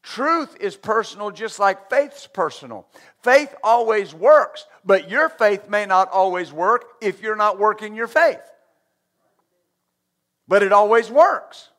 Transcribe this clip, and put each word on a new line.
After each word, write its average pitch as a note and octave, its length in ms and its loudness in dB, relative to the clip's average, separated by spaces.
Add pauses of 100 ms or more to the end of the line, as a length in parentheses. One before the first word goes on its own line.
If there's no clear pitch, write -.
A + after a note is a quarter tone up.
(140)
Truth D4+ 480 -4
is G3 160 -8
personal G#3 540 -6
just G3+ 280 -14
like F#3+ 300 -2
faith's - 380 -4
personal. C#3 600 -8 (360)
Faith C#4 380 2
always G#3+ 520 0
works, C4 520 2 (200)
but F#3 240 0
your C#4+ 180 0
faith G#3 400 -2
may G#3 180 -2
not F#3+ 260 2
always F3+ 420 -2
work G3+ 320 -2 (160)
if G3+ 200 -6
you're G#3+ 140 -6
not G#3 240 -2
working G#3 340 -2
your A3+ 140 -8
faith. D4+ 320 0 (2000)
But G#3 160 2
it G3 80 0
always G#3 400 2
works. D4+ 680 0